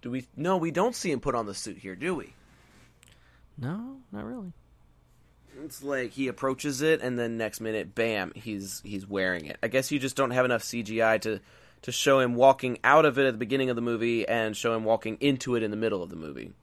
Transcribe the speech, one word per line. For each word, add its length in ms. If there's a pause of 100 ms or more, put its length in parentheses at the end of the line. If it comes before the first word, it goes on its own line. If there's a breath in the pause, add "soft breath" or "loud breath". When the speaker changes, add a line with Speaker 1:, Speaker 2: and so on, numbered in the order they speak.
Speaker 1:
Do 100
we, 140 (100)
no, 220
we 140
don't 240
see 160
him 80
put 160
on 100
the 80
suit 240
here, 180
do 200
we? 180 (1200 soft breath)
Speaker 2:
No, 400 (140)
not 140
really. 260 (1120)
Speaker 1:
It's 200
like 280
he 160
approaches 540
it, 200
and 160
then 200
next 240
minute, 320
bam, 420
he's, 480
he's 240
wearing 380
it. 180
I 40
guess 240
you 80
just 160
don't 160
have 140
enough 180
C 200
G 200
I 160
to, 200 (440 soft breath)
to 80
show 280
him 160
walking 480
out 220
of 140
it 80
at 60
the 40
beginning 320
of 60
the 60
movie 460
and 300
show 180
him 80
walking 380
into 340
it 80
in 80
the 60
middle 260
of 60
the 60
movie. 480